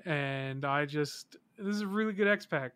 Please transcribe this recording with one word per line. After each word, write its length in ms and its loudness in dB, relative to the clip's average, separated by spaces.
and 640 -2
I 200 2
just 520 -4
this 180 -2
is 60 -2
a 60 -2
really 260 0
good 140 4
X-Pac. 480 0